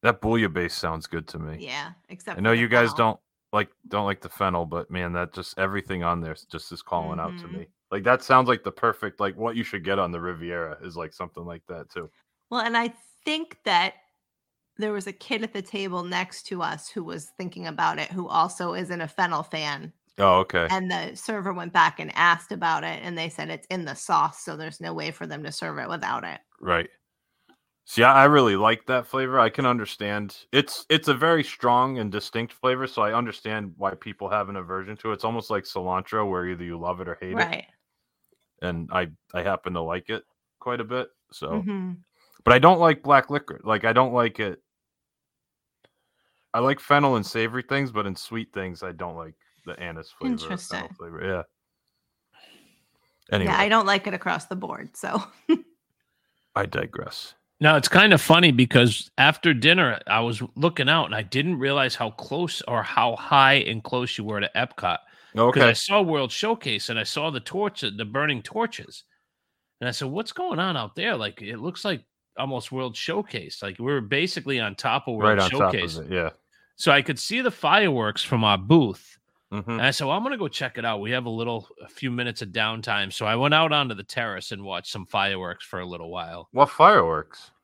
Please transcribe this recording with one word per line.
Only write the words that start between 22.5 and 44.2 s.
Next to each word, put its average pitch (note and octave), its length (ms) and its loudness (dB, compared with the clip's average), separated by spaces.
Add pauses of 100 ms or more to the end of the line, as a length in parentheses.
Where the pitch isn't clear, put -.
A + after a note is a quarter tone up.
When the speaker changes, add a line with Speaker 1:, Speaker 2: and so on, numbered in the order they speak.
Speaker 2:
about E3 320 -2
it, D#3+ 180 -8
and F3 140 -10
they E3 120 -6
said D#3 220 -10
it's D#3+ 180 -12
in F#3 160 -6
the C#3 100 -8
sauce, D#3 500 -2
so D#3+ 120 -10
there's D#3 240 -14
no E3 140 -10
way D#3 160 -6
for D#3+ 160 -12
them D3+ 180 -12
to D#3 80 -10
serve D#3 260 -10
it B2+ 100 -10
without B2 360 -6
it. E2 160 -12 (200)
Speaker 1:
Right. E2+ 280 0 (1000)
See, - 140 4
I, C3+ 200 10
I - 20 12
really C3+ 320 6
like A2 300 2
that B2+ 200 0
flavor. C3 320 -2
I A2+ 100 6
can C3+ 180 -2
understand. G#2 680 -2 (140)
It's, - 380 0
it's D#3 180 0
a D3 80 4
very D#3 300 2
strong B2 540 2
and G#2+ 120 -4
distinct A2+ 440 -6
flavor, B2+ 340 -2
so A#2 140 -2
I G#2+ 120 0
understand G#2+ 600 -4
why F#2+ 180 -4
people G2+ 340 -12
have G2+ 200 -2
an G2+ 80 -8
aversion F#2+ 420 -8
to A2+ 120 -6
it. G#2+ 40 -2
It's G2+ 100 -12
almost A#2 260 -4
like G2+ 140 -2
cilantro, F#2 640 -4
where F2+ 200 -2
either F2+ 160 -8
you E2+ 160 -8
love F2+ 200 -6
it F#2 80 -8
or E2+ 120 -8
hate F#2 120 -10
it. - 40 -6
Speaker 2:
Right. E3+ 300 -4 (960)
Speaker 1:
And E2+ 280 -6
I, F2+ 180 -2 (260)
I F2+ 80 -4
happen F#2 320 -4
to E2+ 80 -4
like E2+ 260 -6
it A2 160 -6 (360)
quite A#2+ 200 -6
a A2+ 40 -4
bit. B2 240 -6 (220)
So, - 200 -10
Speaker 2:
Mm-hmm. F#3+ 420 -4 (500)
Speaker 1:
but A#2+ 120 8
I B2+ 40 8
don't E3 220 8
like D#3+ 220 4
black C#3 280 6
licorice. - 340 -6
Like, G#2+ 200 0
I A2+ 80 4
don't B2 220 4
like A#2 260 0